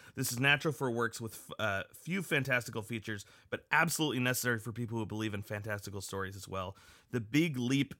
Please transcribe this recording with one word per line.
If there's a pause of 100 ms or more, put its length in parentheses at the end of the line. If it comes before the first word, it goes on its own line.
(160)
"This
is
natural
for
works
with
f-,
uh, (120)
few
fantastical
features, (260)
but
absolutely
necessary
for
people
who
believe
in
fantastical
stories
as
well. (360)
The
big
leap